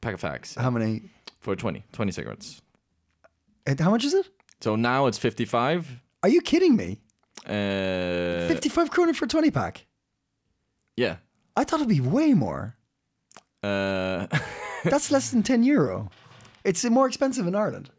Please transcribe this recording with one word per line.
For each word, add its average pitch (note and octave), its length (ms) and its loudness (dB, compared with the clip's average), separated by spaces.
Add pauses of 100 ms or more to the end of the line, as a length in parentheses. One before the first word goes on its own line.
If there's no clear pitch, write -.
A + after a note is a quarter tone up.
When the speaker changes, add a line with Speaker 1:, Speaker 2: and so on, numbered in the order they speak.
Speaker 1:
pack A2+ 100 -4
of F2+ 60 -10
fags. C#2+ 360 -8
Speaker 2:
How B2+ 140 0
many? A2 320 -2 (380)
Speaker 1:
For G2 160 -4
twenty, G2+ 260 -6 (100)
twenty G2+ 200 -4
cigarettes. - 500 -12 (1040)
Speaker 2:
And C#3 140 -2
how E3 100 4
much A3+ 140 2
is C#4+ 100 0
it? G4 120 2 (340)
Speaker 1:
So A2 160 0
now B2 320 2
it's G#2 100 -2
fifty-five. B2 640 0 (420)
Speaker 2:
Are F3+ 80 2
you E4+ 120 6
kidding E4 340 4
me? F#2 240 -4 (460)
Speaker 1:
Uh, F2+ 1000 0
Speaker 2:
Fifty-five D#4+ 420 0
kroner E4+ 240 2
for - 120 -4
a - 20 -6
twenty D#4 220 2
pack? - 360 -4 (1080)
Speaker 1:
Yeah. G2+ 200 -2 (400)
Speaker 2:
I B3 80 0
thought D#4 160 -2
it'd C#4 80 0
be F3 120 4
way B3+ 340 4
more. G2 420 -2 (840)
Speaker 1:
Uh, F#2+ 640 -2 (300)
<laughs> - 280 -12
Speaker 2:
That's C4+ 260 0
less C4+ 200 0
than A#3 120 2
ten A#3+ 220 2
euro. A#2+ 460 2 (540)
It's G3 200 0
more B3 220 4
expensive B3+ 400 -2
in F3+ 80 -2
Ireland. - 440 -4